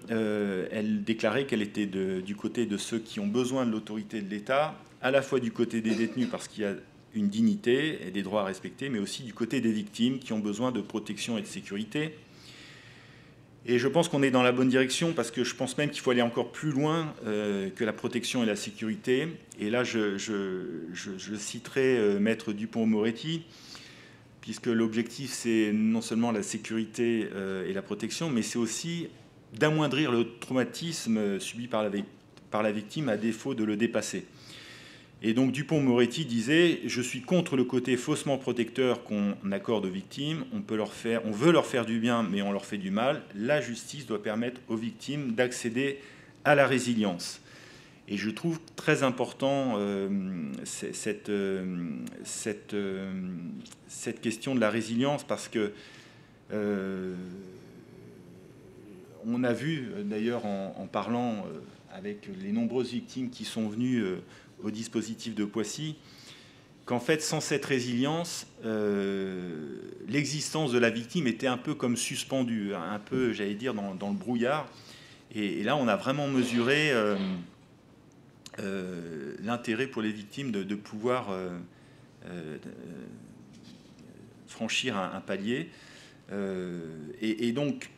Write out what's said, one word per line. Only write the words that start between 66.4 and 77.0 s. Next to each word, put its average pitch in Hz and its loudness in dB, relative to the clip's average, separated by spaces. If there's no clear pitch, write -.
qu'en 120 0
fait, 156 4
sans 156 0
cette 147 0
résilience, 135 0
euh, 95 0
l'existence 147 0
de 120 6
la 117 8
victime 117 0
était 120 2
un 127 2
peu 147 -4
comme 123 0
suspendue, 117 -2
un 92 -4
peu, 123 0
j'allais 104 -2
dire, 120 -2
dans, 101 -4
dans 98 -4
le 101 0
brouillard. 123 0
Et, 98 -2
et - -2
là, 127 2
on 131 2
a 101 6
vraiment 139 0
mesuré, 131 4
euh, 104 4